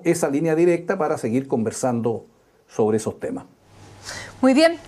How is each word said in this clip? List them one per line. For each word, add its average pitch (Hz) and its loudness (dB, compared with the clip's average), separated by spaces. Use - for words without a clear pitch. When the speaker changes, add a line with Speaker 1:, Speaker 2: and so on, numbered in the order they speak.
Speaker 1:
esa 170 0
línea 156 0
directa 170 2
para 185 -2
seguir 131 -4
conversando 117 -2
sobre 110 0
esos 107 -4
temas. - -8
Speaker 2:
Muy 262 4
bien, 320 4